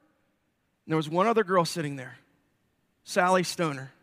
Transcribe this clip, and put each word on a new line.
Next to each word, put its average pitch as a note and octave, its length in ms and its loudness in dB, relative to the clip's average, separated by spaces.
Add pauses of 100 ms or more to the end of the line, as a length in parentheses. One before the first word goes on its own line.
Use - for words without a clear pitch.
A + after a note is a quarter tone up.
(880)
there D#3 100 0
was D#3 120 -2
one F3 180 2
other A3+ 180 2
girl F3 200 2
sitting D3 320 -6
there, B2+ 220 -14 (840)
Sally F#3 380 2
Stoner. C#3+ 500 -4 (100)